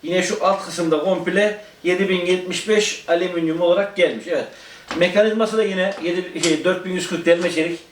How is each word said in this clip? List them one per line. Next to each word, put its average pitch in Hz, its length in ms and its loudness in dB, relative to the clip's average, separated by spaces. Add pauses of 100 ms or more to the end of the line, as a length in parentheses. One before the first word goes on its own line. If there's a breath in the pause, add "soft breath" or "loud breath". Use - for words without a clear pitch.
Yine 175 200 0
şu 214 220 -2
alt 190 200 0
kısımda 160 380 0
komple 190 580 0 (220 loud breath)
yedi 185 260 0
bin 180 160 0
yetmiş 180 440 -2
beş - 380 -2
alüminyum 170 540 0
olarak 185 340 2
gelmiş. 156 320 0
Evet. 151 200 -4 (480 loud breath)
Mekanizması 214 640 2
da 220 60 2
yine 190 300 -2 (100)
yedi, 175 400 -4
şey, 160 200 2
dört 180 220 0
bin 185 60 -6
yüz 180 180 -4
kırk 170 160 -4
delme 170 260 4
çelik. 165 280 -2 (120)